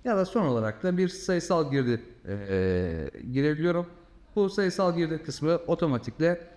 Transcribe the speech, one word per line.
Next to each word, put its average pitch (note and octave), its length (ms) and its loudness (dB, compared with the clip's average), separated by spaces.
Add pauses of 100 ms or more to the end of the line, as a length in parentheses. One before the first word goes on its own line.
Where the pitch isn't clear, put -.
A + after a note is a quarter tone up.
Ya A#3 140 0
da F#3 80 2
son G3 200 0
olarak A2 380 0
da F3+ 140 0
bir F#3 100 2
sayısal F3 640 0
girdi, A#2+ 300 2 (260)
e, F#2 840 0 (220)
girebiliyorum. D3+ 540 0 (520)
Bu G3 120 4
sayısal F#3 460 0
girdi D#3+ 300 -2
kısmı D#3 300 0
otomatikle, E3 840 0 (160)